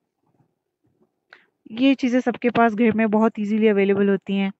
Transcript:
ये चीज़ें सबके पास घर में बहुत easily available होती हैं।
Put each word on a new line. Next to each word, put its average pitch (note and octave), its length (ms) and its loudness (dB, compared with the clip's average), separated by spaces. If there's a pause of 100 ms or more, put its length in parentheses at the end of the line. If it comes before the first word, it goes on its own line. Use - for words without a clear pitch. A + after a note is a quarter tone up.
(1700)
ये C4 220 2
चीज़ें B3 260 -2
सबके A#3+ 300 -4
पास A#3 240 0
घर A3 180 0
में A3 180 -2
बहुत A3 280 0
easily G#3+ 300 0
available G3 400 0
होती G3 280 -2
हैं। G3 240 -2